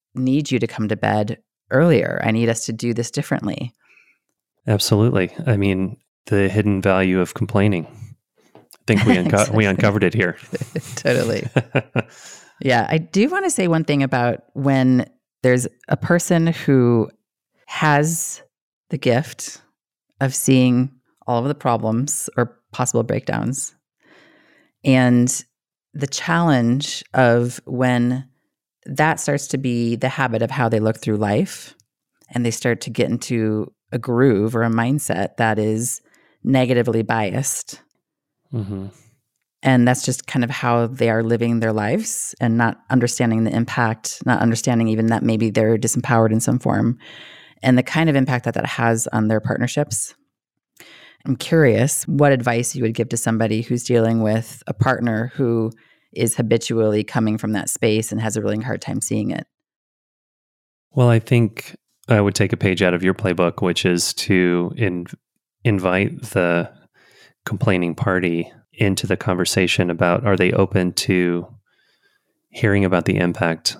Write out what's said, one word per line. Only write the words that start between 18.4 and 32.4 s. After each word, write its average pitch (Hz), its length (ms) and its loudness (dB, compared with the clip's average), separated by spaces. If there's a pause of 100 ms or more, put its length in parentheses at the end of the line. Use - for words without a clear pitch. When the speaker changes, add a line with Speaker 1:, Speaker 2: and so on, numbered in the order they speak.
Speaker 1:
the 156 80 -6
gift - 640 -2 (600)
of 131 120 -2
seeing 127 580 2 (360)
all 120 160 -2
of 135 60 -2
the 147 40 -4
problems 117 840 -2
or 120 220 -2 (140)
possible 117 320 -2
breakdowns, - 720 -4 (1080)
and 123 600 4 (500)
the 143 140 -6
challenge 143 960 0 (100)
of 120 520 2
when 123 640 0 (580)
that 151 340 0
starts 143 280 -4
to 151 100 -4
be 120 380 -2
the 127 140 -2
habit 120 320 -2
of 117 80 -2
how 127 200 -2
they 110 100 2
look 110 180 0
through 107 200 -2
life, 107 580 -4 (580)
and 120 120 -2